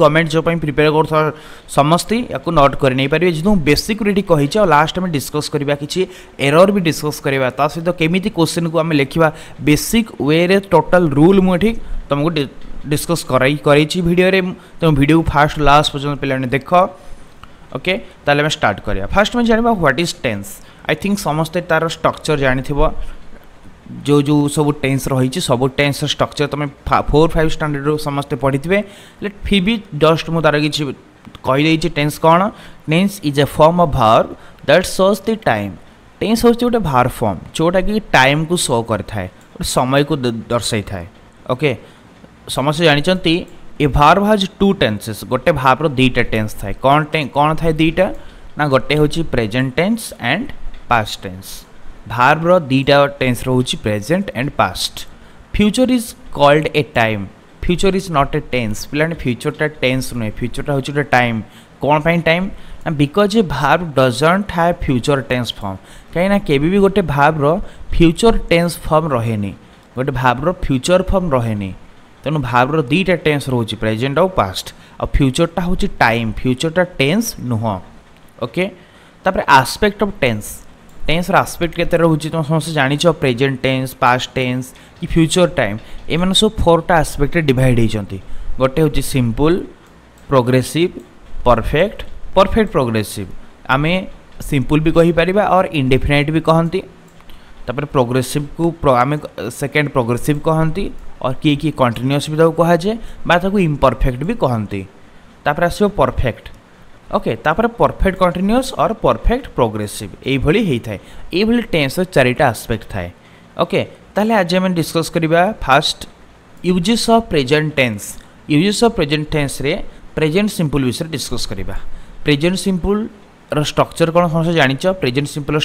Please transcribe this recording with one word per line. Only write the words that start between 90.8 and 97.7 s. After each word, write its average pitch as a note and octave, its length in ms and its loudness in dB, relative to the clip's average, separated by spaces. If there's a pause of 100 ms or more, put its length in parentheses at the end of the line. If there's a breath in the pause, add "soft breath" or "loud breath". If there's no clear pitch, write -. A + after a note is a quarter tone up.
perfect, C3+ 540 2 (360)
perfect G#3 400 2
progressive, A2 540 -2 (460)
ଆମେ D3+ 180 0 (560)
simple D3+ 360 2
ବି D#3+ 120 2
କହିପାରିବା E3+ 460 2 (120)
or F#3 120 2 (140)
indefinite C#3+ 540 2
ବି D#3 140 2
କହନ୍ତି। E3 300 2 (880 loud breath)
ତାପରେ C#3 200 -6 (100)